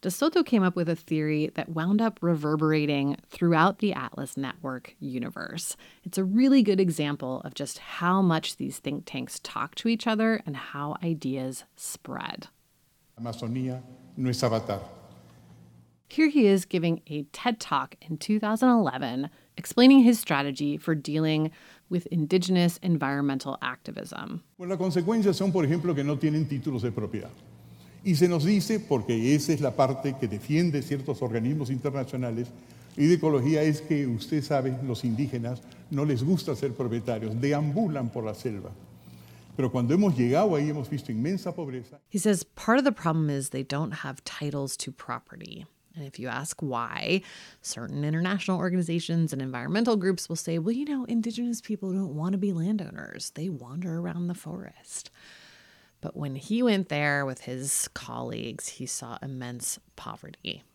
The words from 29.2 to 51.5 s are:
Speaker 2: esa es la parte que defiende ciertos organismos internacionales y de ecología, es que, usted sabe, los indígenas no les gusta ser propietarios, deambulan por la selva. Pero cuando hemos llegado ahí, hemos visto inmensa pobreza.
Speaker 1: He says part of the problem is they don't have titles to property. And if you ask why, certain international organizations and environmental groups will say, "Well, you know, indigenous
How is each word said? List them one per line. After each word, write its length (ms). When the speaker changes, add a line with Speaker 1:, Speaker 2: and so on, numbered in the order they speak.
Speaker 2:
esa 200
es 80
la 100
parte 480
que 80
defiende 540
ciertos 400
organismos 480
internacionales 800
y 100
de 80
ecología, 460
es 180
que, 280
usted 360
sabe, 400
los 200
indígenas 580
no 140
les 200
gusta 320
ser 180
propietarios, 680
deambulan 720
por 120
la 100
selva. 380
Pero 160
cuando 220
hemos 220
llegado 400
ahí, 140
hemos 200
visto 220
inmensa 420
pobreza. 460
Speaker 1:
He 100
says 240
part 340
of 80
the 60
problem 380
is 200
they 140
don't 300
have 220
titles 520
to 140
property. 760
And 80
if 140
you 100
ask 320
why, 640
certain 420
international 540
organizations 760
and 120
environmental 520
groups 320
will 80
say, 220
"Well, 160
you 120
know, 200
indigenous 560